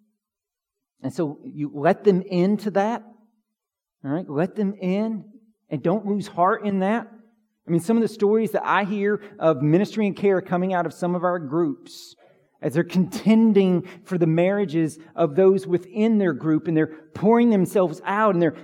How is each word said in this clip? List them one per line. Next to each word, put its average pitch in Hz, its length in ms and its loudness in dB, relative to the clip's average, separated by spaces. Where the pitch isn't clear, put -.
And 131 120 -8
so 151 300 -6
you 143 300 -8
let 156 300 0
them 190 180 2
into 196 500 -2
that. 208 320 -2
All 135 80 -8
right? 180 180 -6
Let 165 260 -4
them 202 180 -2
in 202 520 -4
and 143 120 -6
don't 196 240 -2
lose 202 220 -4
heart 202 380 0
in 196 140 -2
that. 214 280 -2
I - 40 -6
mean, 165 80 2
some 226 160 0
of 226 60 2
the 214 60 2
stories 214 440 0
that - 140 -4
I 180 180 2
hear 202 380 -2
of 156 220 2
ministry 202 460 2
and 180 80 -2
care 196 260 2
coming 185 320 -2
out 175 120 -2
of 147 80 -8
some 180 220 -4
of 170 80 -4
our 180 160 0
groups 151 760 -6
as 135 120 -4
they're 165 80 2
contending 190 1040 2
for 185 160 -6
the 170 80 2
marriages 165 720 0
of 156 200 -2
those 190 300 4
within 208 540 0
their 180 140 2
group, 156 340 -2
and 160 100 0
they're 156 180 0
pouring 233 340 4
themselves 185 560 2
out, 202 300 0
and 170 60 2
they're 160 220 2